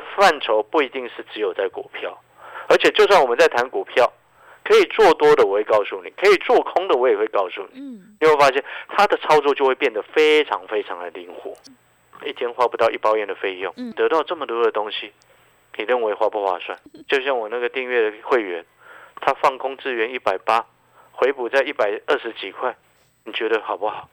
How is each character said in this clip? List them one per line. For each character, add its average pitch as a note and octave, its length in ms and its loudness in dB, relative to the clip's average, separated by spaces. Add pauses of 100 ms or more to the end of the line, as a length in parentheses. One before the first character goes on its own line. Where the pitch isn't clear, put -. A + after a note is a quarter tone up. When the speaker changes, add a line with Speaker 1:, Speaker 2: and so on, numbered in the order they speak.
(160)
Speaker 1:
范 F3+ 240 4
畴 G#2+ 220 0
不 - 220 -2
一 F#3+ 60 -2
定 B2 200 -10
是 - 240 -16
只 G#2+ 60 -10
有 G2 160 -2
在 G2 140 -4
股 - 220 -14
票， - 300 -12 (460)
而 F3 100 6
且 E3 140 2
就 - 160 4
算 F#3+ 120 6
我 C#3 60 6
们 A#2+ 100 0
在 D#3+ 120 6
谈 B2 200 -2
股 G2 160 -6
票， - 280 0 (520)
可 G#3+ 140 4
以 G3 80 6
做 G3 300 4
多 D3+ 200 6
的 B2+ 100 6
我 G2 80 0
会 G#2+ 100 2
告 G#2+ 200 2
诉 F#2+ 200 -10
你； E2+ 80 -16
可 F#3+ 180 2
以 G3 80 6
做 A#3+ 240 2
空 F#3 260 -2
的 E3+ 80 2
我 B2+ 140 2
也 G#2 80 4
会 G#2 100 0
告 F#2+ 220 -2
诉 - 120 -12 (100)
你。 C4 80 -20
Speaker 2:
嗯。 B3 400 -18
Speaker 1:
你 D#3 80 4
会 D#3 80 6
发 C#3 160 4
现 C3+ 120 -2 (260)
它 G3+ 180 2
的 E3+ 100 0
操 D3+ 220 4
作 C#3 160 2
就 C#3 100 0
会 C3 80 2
变 B2+ 180 0
得 G#2 120 -6 (100)
非 D3+ 300 4
常 - 240 -6
非 G#2+ 160 -2
常 F2+ 160 -12
的 F2 120 -10
灵 F2+ 220 -16
活， - 200 -14 (720)
一 D3 80 -10
天 A#2+ 200 -6
花 B2 140 2
不 A#2+ 100 -6
到 A2+ 140 2
一 - 60 -8
包 A2 200 0
烟 G#2 80 -2
的 F#2+ 80 -8
费 F#2+ 220 -6
用， F#2 220 -8
Speaker 2:
嗯。 A#3+ 160 -12
Speaker 1:
得 A2+ 160 0
到 D#3+ 140 0
这 F3+ 120 -6
么 C#3+ 100 -8
多 A#2 180 -4
的 A2 80 2
东 G#2+ 200 -6
西， G#2 220 -12 (640)
你 A2 80 -8
认 A#2+ 160 0
为 G#2 120 0
划 G#2 160 0
不 G2+ 160 -4
划 F2+ 140 -2
算？ - 180 -12 (140)
Speaker 2:
<laughs> - 160 -20
Speaker 1:
就 C#3 140 0
像 C3 160 -2
我 A2 100 -6
那 A#2 100 -8
个 A#2+ 120 -4
订 C3 160 -6
阅 A#2+ 260 0
的 G#2+ 120 -18
会 B2 200 2
员， E2+ 220 -8 (560)
他 C#3 120 0
放 C3+ 240 0
空 C3 200 -8
智 C3+ 160 -8
原 A#2 200 -4
一 B2+ 60 -8
百 F#2+ 180 -2
八， A2+ 280 0 (480)
回 B2+ 180 2
补 B2+ 160 -6
在 C3+ 160 2
一 C#3+ 80 -4
百 G#2+ 360 -2
二 C#3 120 0
十 A#2 140 -10
几 G2 180 -12
块， B2 240 -6 (480)
你 A2+ 80 -16
觉 A2+ 160 -6
得 A2 160 0
好 G2+ 140 -6
不 G2+ 100 -4
好？ - 260 -10